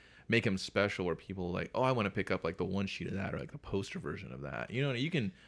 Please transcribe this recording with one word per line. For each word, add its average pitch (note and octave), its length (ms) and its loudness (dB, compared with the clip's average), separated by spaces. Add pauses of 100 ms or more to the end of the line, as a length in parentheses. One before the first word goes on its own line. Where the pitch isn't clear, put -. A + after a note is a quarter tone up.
(280)
make A#2 180 6
'em G2 100 4
special G2+ 480 2
where E2+ 120 2
people F#2 340 -4
like, F2+ 240 -2
"Oh, B2 80 2
I C3 80 6
wanna A2 200 2
pick F#2+ 200 0
up, F#2 140 0
like, E2+ 140 0
the F2+ 60 2
one G2 220 0
sheet - 220 -4
of - 60 -4
that F#2+ 200 -2
or, - 60 -2
like, - 120 -8
the - 60 -10
poster - 400 -4
version - 340 -6
of B1+ 100 -10
that." - 280 -4
You B2+ 120 0
know, C#3+ 100 2
you C3 180 0
can A#2+ 220 0 (160)